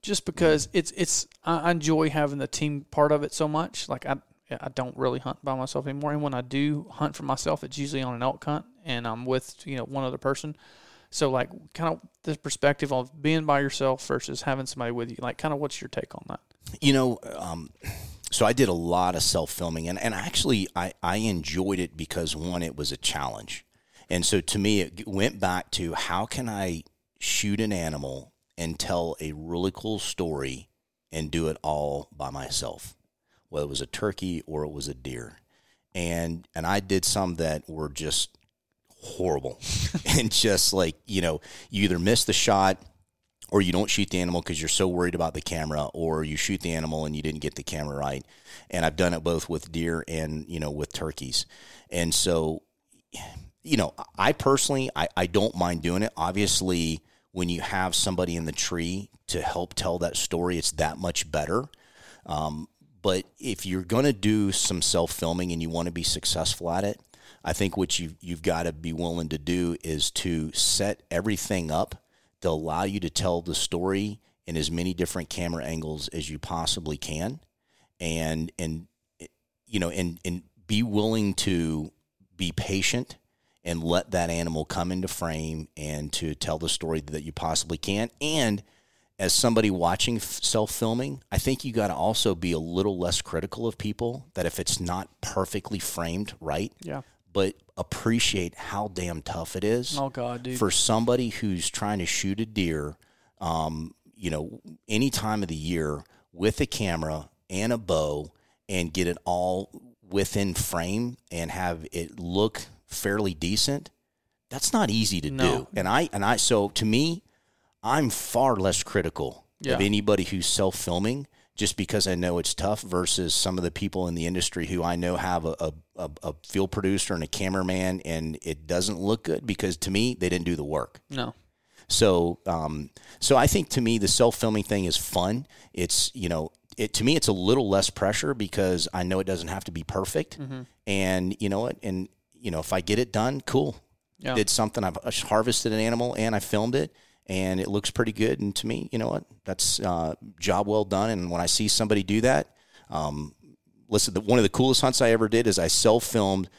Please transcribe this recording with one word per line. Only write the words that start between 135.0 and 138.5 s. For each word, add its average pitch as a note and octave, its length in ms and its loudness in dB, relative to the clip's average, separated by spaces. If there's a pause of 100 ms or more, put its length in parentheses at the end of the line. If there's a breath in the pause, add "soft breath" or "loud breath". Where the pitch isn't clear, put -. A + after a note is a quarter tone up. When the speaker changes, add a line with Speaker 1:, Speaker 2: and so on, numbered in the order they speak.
Speaker 2:
It's, - 420 0
you F#2+ 140 -4
know, D#2+ 220 -2 (260)
it, A2 180 -4
to - 100 0
me, D3 120 6
it's - 120 2
a A2 40 4
little G#2 360 4
less F#2+ 220 4
pressure G#2 420 0
because F#2+ 640 0